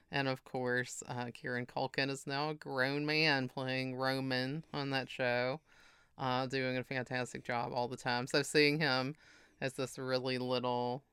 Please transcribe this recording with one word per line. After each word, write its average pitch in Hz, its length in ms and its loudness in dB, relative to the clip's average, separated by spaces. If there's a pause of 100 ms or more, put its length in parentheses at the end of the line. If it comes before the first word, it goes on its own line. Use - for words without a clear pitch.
(100)
And, 135 180 0
of 131 160 -2
course, 123 640 -2
uh, 123 240 -4
Kieran 123 320 -4
Culkin 135 460 -2
is 135 160 -6
now 143 240 -2
a 156 40 -4
grown 143 520 0
man 151 420 4
playing 131 480 -2
Roman 131 680 0 (100)
on 139 160 -2
that 131 180 -2
show, 127 520 0 (580)
uh, 127 260 2
doing 131 320 0
a 123 80 0
fantastic 127 580 -4
job 127 300 -2
all 123 160 0
the 127 80 -6
time. 123 300 0
So 143 160 2
seeing 147 380 4
him 131 340 2 (480)
as 135 120 -2
this 135 240 -6
really 127 380 0
little 123 640 0 (100)